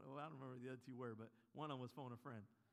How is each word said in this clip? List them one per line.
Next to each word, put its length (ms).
well, 140
I 80
don't 100
remember 220
the 100
other 140
two 100
were, 220
but 160
one 160
of 20
them 80
was 80
phone 240
a 60
friend, 240